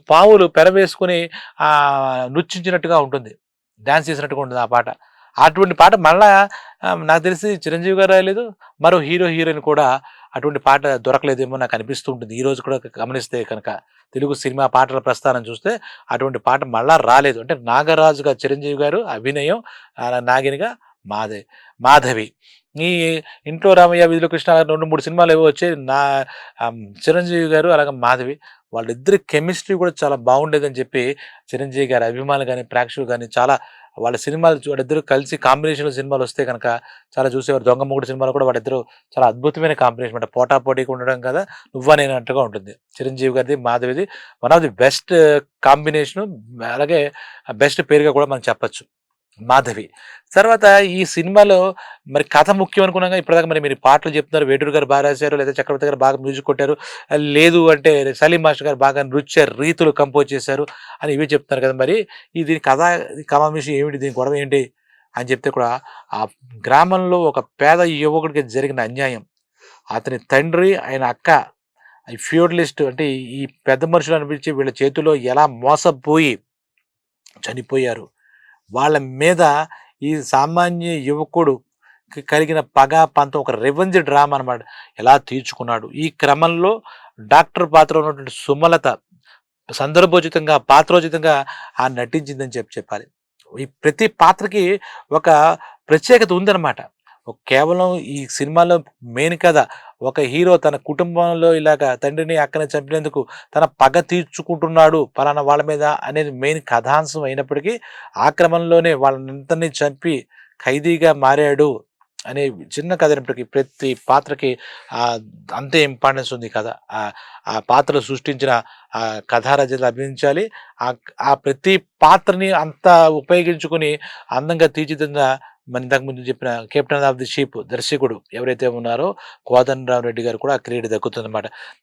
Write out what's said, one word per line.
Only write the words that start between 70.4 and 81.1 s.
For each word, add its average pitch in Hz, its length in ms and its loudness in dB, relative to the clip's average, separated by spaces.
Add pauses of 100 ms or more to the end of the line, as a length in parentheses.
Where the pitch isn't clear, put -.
ఆయన 131 280 -6
అక్క, 127 400 0 (680)
ఈ 117 40 -14
ఫ్యూడలిస్ట్ 165 640 0
అంటే 139 300 -4
ఈ 131 340 -10 (200)
పెద్ద 135 180 0
మనుషులు 160 320 0
అనిపించి 147 360 -6
వీళ్ళ 135 200 -4 (100)
చేతిలో 151 320 0
ఎలా 131 320 0
మోసపోయి 143 920 0 (1080)
చనిపోయారు, 127 640 -6 (640)
వాళ్ళ 143 260 0
మీద 151 680 0 (380)
ఈ 151 200 -4
సామాన్య 170 720 -2
యువకుడు 147 640 -2 (540)